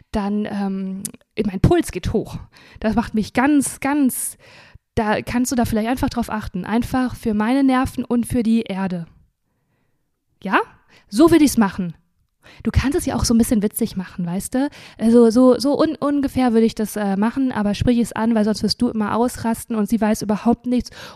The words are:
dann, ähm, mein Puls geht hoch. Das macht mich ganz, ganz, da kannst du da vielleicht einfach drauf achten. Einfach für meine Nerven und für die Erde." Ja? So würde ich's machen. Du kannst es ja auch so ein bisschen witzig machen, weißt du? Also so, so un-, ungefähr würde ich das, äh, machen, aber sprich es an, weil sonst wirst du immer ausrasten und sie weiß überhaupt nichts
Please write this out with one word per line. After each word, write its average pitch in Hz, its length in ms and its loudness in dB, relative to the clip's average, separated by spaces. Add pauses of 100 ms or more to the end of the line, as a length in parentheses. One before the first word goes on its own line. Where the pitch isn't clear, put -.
(120)
dann, 208 340 -4
ähm, 196 560 -6 (420)
mein 214 160 -6
Puls - 320 2
geht - 200 -6
hoch. - 260 -4 (420)
Das 220 140 -2
macht 220 200 -2
mich 214 200 -2
ganz, 277 460 0
ganz, 277 580 -2 (560)
da 214 280 0
kannst 247 300 -2
du 262 40 -2
da 240 80 2
vielleicht 220 240 -2
einfach 262 220 -2
drauf 233 200 -4
achten. 196 340 -6
Einfach 247 500 -2
für - 200 -4
meine 226 280 0
Nerven 262 420 0
und 240 220 -2
für 247 160 -2
die 226 200 2
Erde." 185 440 -6 (1400)
Ja? 208 180 0 (480)
So 294 220 6
würde 320 140 6
ich's 247 120 2
machen. 185 380 0 (680)
Du 226 80 -4
kannst 277 260 2
es 349 80 -2
ja - 100 -2
auch 233 100 -2
so 240 100 2
ein 226 40 4
bisschen 226 240 2
witzig - 340 -4
machen, 185 280 -8
weißt 180 300 -6
du? 277 160 -2 (260)
Also 226 340 6
so, 254 280 6
so 277 200 0
un-, 320 180 2
ungefähr 269 580 0
würde 226 100 4
ich 226 100 0
das, 214 220 -6
äh, 202 200 -2
machen, 240 360 0
aber 208 220 -2
sprich 240 240 2
es 233 140 -2
an, 226 220 0
weil 220 100 2
sonst 214 180 -2
wirst 202 180 -2
du 240 80 2
immer 214 280 -2
ausrasten 233 600 -4
und 208 120 0
sie 226 120 0
weiß 214 220 0
überhaupt 214 440 0
nichts 247 240 -2 (260)